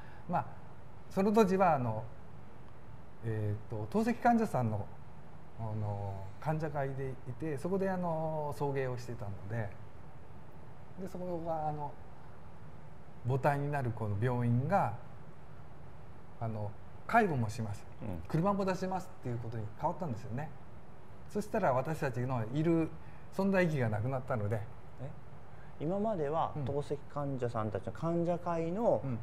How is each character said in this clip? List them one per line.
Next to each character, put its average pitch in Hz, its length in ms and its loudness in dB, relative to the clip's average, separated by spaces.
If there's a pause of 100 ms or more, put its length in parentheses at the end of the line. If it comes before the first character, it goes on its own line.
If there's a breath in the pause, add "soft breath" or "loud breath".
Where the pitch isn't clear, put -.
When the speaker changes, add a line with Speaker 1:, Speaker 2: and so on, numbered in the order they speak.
(300 loud breath)
Speaker 1:
ま 175 100 2
あ、 143 60 0 (640)
そ 190 120 0
の 208 100 6
当 214 140 10
時 185 120 4
は、 180 180 8
あ 135 40 4
の、 113 240 0 (1200)
え 107 280 2 (140)
ー - 20 -6
と、 107 220 -2
透 220 120 4
析 233 180 2
患 240 140 8
者 226 120 4
さ 127 140 2
ん 110 100 4
の、 101 140 0 (760)
あ 113 40 -4 (120)
の、 101 380 -2 (260)
患 156 200 0
者 156 100 -2
会 139 260 0
で 131 180 -2 (140)
い 123 60 -4
て、 147 240 -2
そ 175 120 -2
こ 196 80 2
で、 190 120 2
あ 185 80 0
の、 160 600 0
送 143 140 2
迎 135 180 2
を 123 80 -2
し 120 80 -4
て 120 80 -4
た 107 120 -4
の 101 60 -2 (180)
で、 113 200 0 (1300)
で、 190 80 -4
そ - 80 -6
こ 175 280 -2
が、 160 220 0
あ 151 40 2
の、 147 200 -2 (1400)
母 131 120 4
体 143 200 4
に 143 100 0
な 143 120 0
る 123 100 0
こ 113 160 -2
の 104 140 0
病 123 260 2
院 123 200 4
が、 165 260 4 (1500)
あ 117 80 -2
の、 107 240 -2 (340)
介 226 220 8
護 156 80 2
も 117 140 2
し 110 120 -2
ま 107 120 -2
す。 - 120 -6 (160)
Speaker 2:
う 110 40 -4
ん。 87 240 -2
Speaker 1:
車 175 240 4
も 196 100 2
出 190 120 2
し 185 120 -2
ま 185 140 0
す - 80 -8 (100)
っ - 40 -6
て 127 60 -2
い 120 40 0
う 117 60 0
こ 113 100 -4
と 113 80 -4
に 107 80 -2 (160)
変 156 80 2
わ 170 60 0
っ - 40 -6
た 185 60 -2
ん 139 80 -2
で 104 40 -2
す - 60 -6
よ 120 120 -6
ね。 151 140 -4 (800)
そ 208 120 0
し - 80 -4
た 226 100 2
ら、 165 140 6
私 143 260 2
た 139 120 2
ち 120 100 0
の 127 320 0
い 151 100 4
る 165 240 6 (480 loud breath)
存 196 160 4
在 185 140 6
意 - 20 6
義 151 120 2
が 113 100 4
な 104 100 2
く 110 80 2
な 131 120 0
っ - 20 -2
た 127 160 0
の 104 100 2
で。 107 140 2 (400)
Speaker 2:
え？ 135 80 -6 (720 loud breath)
今 175 180 2
ま 214 160 2
で 151 140 2
は、 147 260 2
Speaker 1:
う 151 40 -2
ん。 139 60 0
Speaker 2:
透 143 160 2
析 143 160 -2 (160)
患 143 220 0
者 123 140 0
さ 113 140 0
ん 107 80 0
た 101 80 0
ち - 80 -4
の - 60 -2
患 170 280 2
者 170 160 2
会 170 340 0
の、 180 320 4
Speaker 1:
う 135 40 -2
ん。 120 160 0